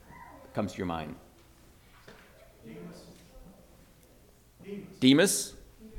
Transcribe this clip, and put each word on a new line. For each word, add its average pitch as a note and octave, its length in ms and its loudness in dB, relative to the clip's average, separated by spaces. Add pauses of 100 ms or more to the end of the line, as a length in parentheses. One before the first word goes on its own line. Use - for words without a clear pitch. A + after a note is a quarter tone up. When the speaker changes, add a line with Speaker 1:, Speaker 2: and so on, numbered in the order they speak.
(440)
Speaker 1:
that - 100 -20
comes G#2 200 0
to - 40 -8
your F#2+ 100 -2
mind? D#2+ 280 -4 (1500)
Speaker 2:
Demas. A2+ 380 -14 (1600)
Demas. G3 240 -8 (120)
Speaker 1:
Demas? D3 540 8 (460)